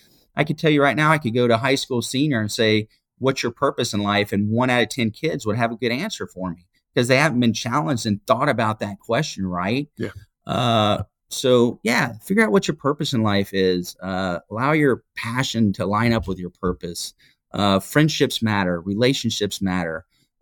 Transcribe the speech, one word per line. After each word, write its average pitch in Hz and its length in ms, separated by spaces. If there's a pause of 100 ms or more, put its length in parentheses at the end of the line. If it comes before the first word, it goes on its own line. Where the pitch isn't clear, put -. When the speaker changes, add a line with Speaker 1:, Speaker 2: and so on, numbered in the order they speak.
(340)
Speaker 1:
I 139 100
could 147 120
tell 156 140
you 147 120
right 139 140
now, 156 160
I 151 60
could 117 160
go 123 120
to 113 120
high 131 160
school 127 260
senior 131 400
and 107 100
say, 110 380 (300)
"What's 131 240
your 120 100
purpose 131 400
in 104 100
life?" 104 300
And 104 180
one 123 200
out 123 120
of 110 60
ten 113 220
kids - 360
would 104 120
have 117 140
a 113 40
good 117 160
answer 135 340
for 90 240
me 85 160 (300)
'cause 123 120
they 131 100
haven't 139 220
been 117 120
challenged 135 540
and 104 200
thought 147 220
about 110 320
that 104 180
question, 117 480
right? 98 420 (100)
Speaker 2:
Yeah. 110 100 (380)
Speaker 1:
Uh, 107 560 (260)
so 123 540
yeah, 202 400
figure 208 200
out 214 80
what 196 160
your 151 100
purpose 143 360
in 117 100
life 101 300
is. 92 500
Uh, 92 360 (120)
allow 127 220
your 143 320 (120)
passion 117 580
to 90 100
line 110 300
up 110 120
with 92 120
your 90 120
purpose. - 640 (400)
Uh, 98 260
friendships 147 640
matter, 98 400
relationships 104 800
matter. 90 460 (360)